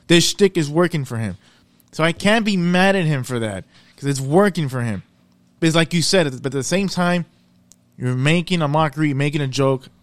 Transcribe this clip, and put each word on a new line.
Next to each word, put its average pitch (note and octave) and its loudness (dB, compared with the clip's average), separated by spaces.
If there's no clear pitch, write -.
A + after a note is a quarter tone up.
This E3+ 8
shtick G3 2
is D3+ 0
working D#3+ 0
for A#2+ -8
him. G#2+ -6
So D#3 -4
I E3 2
can't G#3 0
be G3+ 0
mad F3+ 2
at F3+ 0
him C#3+ 0
for B2+ -6
that G2+ -6
'cause C#3 -6
it's C3+ -2
working D#3+ 0
for B2 -6
him. G#2+ -4
It's D#3+ 2
like E3 0
you E3+ 0
said, F3 2
but C3+ -6
at C3 -8
the C3+ -4
same F#3+ -2
time, F3 -2
you're B2+ -4
making E3 0
a C#3+ 0
mockery, D3+ 0
making C#3+ -2
a C#3 -2
joke C3 -2